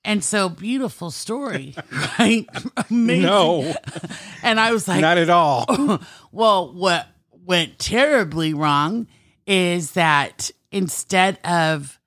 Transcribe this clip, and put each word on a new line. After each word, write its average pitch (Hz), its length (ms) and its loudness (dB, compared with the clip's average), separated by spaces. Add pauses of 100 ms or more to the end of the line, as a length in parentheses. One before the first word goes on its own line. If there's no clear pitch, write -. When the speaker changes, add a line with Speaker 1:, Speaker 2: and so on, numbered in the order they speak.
Speaker 1:
And 208 180 -2
so, 196 260 0
beautiful 202 640 -6
story, 220 640 -8 (220)
<laughs> 143 220 -6
right? 226 280 4 (420)
Amazing. 226 360 2
Speaker 2:
No. 175 500 2 (680)
Speaker 1:
And 220 200 0
I 226 120 2
was 220 140 -2
like, 185 140 0
Speaker 2:
Not 165 180 4
at 165 120 2
all. 156 360 4
Speaker 1:
<laughs> - 640 -2
Well, 196 420 0
what 175 360 -2 (360)
went 175 360 -2
terribly 190 720 0
wrong 151 540 0 (400)
is 175 440 0
that 151 580 0 (200)
instead 190 760 -2
of 160 640 -2